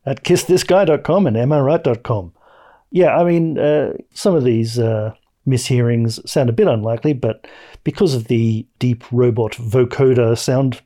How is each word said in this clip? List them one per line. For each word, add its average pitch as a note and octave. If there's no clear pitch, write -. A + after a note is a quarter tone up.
at C#3
kiss F3
this F3+
guy F#3+
dot D3+
com F3+
and A2
M B2+
R D3
right E3
dot B2
com. F#2+
Yeah, E3+
I E3+
mean, E3+
uh, D3
some G3
of C#3+
these, A2+
uh, A2
mishearings A#2+
sound C3
a A#2
bit G3
unlikely, A#2
but A#2+
because D#3+
of A#2
the A2+
deep B2
robot A#2+
vocoder A#2+
sound C3